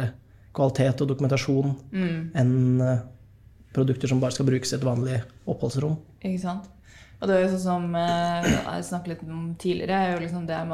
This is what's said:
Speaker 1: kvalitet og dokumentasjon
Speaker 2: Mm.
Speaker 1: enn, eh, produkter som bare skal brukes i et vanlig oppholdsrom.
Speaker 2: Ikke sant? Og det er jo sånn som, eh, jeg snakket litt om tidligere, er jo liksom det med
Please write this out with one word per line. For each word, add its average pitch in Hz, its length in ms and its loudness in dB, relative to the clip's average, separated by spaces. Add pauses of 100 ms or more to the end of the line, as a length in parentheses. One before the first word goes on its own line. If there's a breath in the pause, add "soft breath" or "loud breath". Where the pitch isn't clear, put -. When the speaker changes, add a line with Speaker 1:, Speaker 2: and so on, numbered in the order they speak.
(540 soft breath)
Speaker 1:
kvalitet 135 480 2
og 143 60 0
dokumentasjon 135 680 0 (180)
Speaker 2:
Mm. 165 420 -2
Speaker 1:
enn, 127 460 4
eh, 127 180 2 (760)
produkter 131 360 0
som 127 100 4
bare 127 120 0
skal 139 160 -2
brukes 131 260 0
i - 20 -2
et 135 80 -2
vanlig 127 380 0 (260)
oppholdsrom. 139 500 -2 (260)
Speaker 2:
Ikke 185 180 -2
sant? 185 240 -6 (560 loud breath)
Og 190 60 -2
det 190 100 6
er 185 100 4
jo 185 100 0
sånn - 20 -2
som, 175 360 0
eh, 170 480 0
jeg 175 400 0
snakket 180 240 -6
litt 165 160 -8
om 165 340 -6
tidligere, 180 320 -2
er 190 240 2
jo 170 120 -2
liksom 170 200 -6
det 160 220 -4
med 165 60 -4